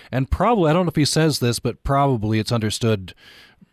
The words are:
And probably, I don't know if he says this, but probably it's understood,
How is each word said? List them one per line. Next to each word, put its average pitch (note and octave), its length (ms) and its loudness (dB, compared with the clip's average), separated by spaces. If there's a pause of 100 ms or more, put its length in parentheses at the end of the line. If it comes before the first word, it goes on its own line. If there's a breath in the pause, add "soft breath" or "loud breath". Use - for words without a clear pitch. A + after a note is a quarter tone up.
(120)
And C3 180 -2
probably, F#3+ 400 2
I D3+ 40 4
don't F3+ 120 2
know E3 40 -2
if - 80 -6
he D3 80 2
says D#3 340 0
this, A#2+ 200 0
but A#2+ 260 -6
probably B2+ 540 0
it's G#2+ 120 -4
understood, A2 640 -2 (600 loud breath)